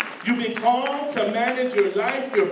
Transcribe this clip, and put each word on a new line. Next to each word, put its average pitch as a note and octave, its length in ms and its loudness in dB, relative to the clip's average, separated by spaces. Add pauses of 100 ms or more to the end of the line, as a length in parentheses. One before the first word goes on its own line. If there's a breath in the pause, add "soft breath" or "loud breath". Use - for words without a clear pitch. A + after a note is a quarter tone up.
(260)
You've A#3+ 120 2
been A#3 180 -2
called C#4 540 0
to G#3+ 200 0
manage B3 420 0
your G3 220 2
life, B3+ 400 -2
your F#3+ 180 4